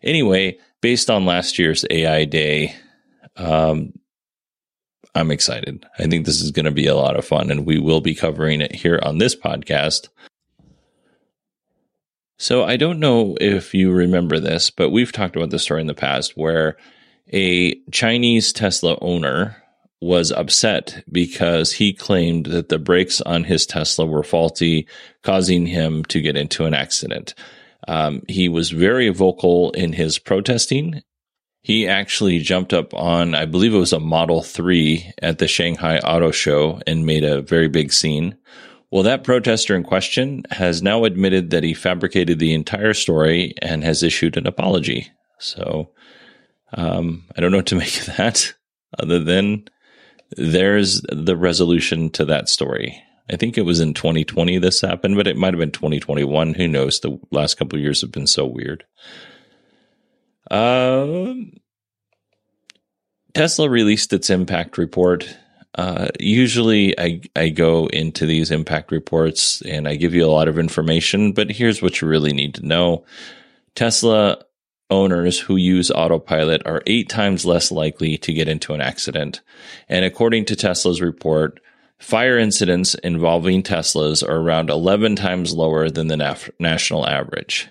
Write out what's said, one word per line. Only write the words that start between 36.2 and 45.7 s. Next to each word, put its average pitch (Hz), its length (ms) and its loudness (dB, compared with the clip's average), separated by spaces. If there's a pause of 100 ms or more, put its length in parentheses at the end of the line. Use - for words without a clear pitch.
Show 76 560 0
and 80 200 -2
made 78 180 0
a 73 160 0
very 80 280 2
big 73 220 0
scene. 80 460 -2 (540)
Well, 95 120 2
that 127 220 2
protester 117 500 2
in 90 80 0
question 127 680 -2
has 87 320 0
now 110 220 2
admitted 92 460 2
that 82 140 2
he 82 80 0
fabricated 87 680 0
the 80 160 2
entire 101 400 0
story 82 680 2
and 82 200 -4
has 80 200 0
issued 82 340 0
an - 100 -4
apology. 87 640 -2 (280)
So, - 520 -8 (840)